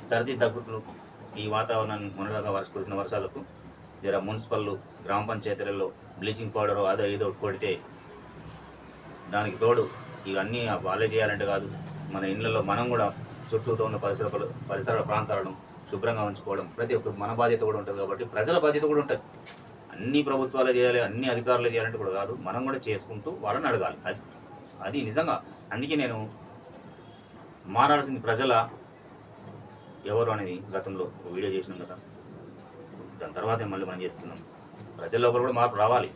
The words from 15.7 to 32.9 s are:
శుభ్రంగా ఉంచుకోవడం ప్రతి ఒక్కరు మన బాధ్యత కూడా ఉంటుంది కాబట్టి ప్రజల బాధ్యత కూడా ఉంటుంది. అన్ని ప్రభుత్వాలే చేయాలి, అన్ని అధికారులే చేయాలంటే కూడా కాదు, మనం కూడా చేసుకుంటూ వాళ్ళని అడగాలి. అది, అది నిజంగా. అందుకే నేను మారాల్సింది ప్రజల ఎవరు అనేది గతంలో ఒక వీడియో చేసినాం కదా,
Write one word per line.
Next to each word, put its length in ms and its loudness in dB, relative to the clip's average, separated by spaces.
శుభ్రంగా 320 0
ఉంచుకోవడం 540 -4
ప్రతి 180 2
ఒక్కరు 180 2
మన 200 -2
బాధ్యత 260 4
కూడా 180 4
ఉంటుంది 220 -4
కాబట్టి 260 -2
ప్రజల 340 4
బాధ్యత 240 4
కూడా 160 6
ఉంటుంది. 220 0
అన్ని 280 2
ప్రభుత్వాలే 500 4
చేయాలి, 300 6
అన్ని 280 0
అధికారులే 400 4
చేయాలంటే 280 0
కూడా 120 -2
కాదు, 320 -2
మనం 240 -2
కూడా 140 0
చేసుకుంటూ 500 -4
వాళ్ళని 280 0
అడగాలి. 380 2
అది, 140 -4
అది 200 -2
నిజంగా. 420 0
అందుకే 220 0
నేను 340 0
మారాల్సింది 540 4
ప్రజల 500 4
ఎవరు 260 4
అనేది 320 -2
గతంలో 260 -4
ఒక 280 -8
వీడియో 220 0
చేసినాం 260 -4
కదా, 180 -10